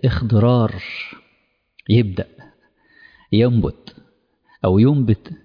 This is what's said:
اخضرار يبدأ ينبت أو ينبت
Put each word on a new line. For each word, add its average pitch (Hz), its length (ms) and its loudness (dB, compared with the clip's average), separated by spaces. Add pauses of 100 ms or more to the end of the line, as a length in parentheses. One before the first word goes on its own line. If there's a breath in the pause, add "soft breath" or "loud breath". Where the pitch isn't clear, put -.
اخضرار 117 680 0 (1120)
يبدأ 104 380 0 (1040 soft breath)
ينبت 110 640 0 (680 soft breath)
أو 92 140 2
ينبت 123 540 0 (120)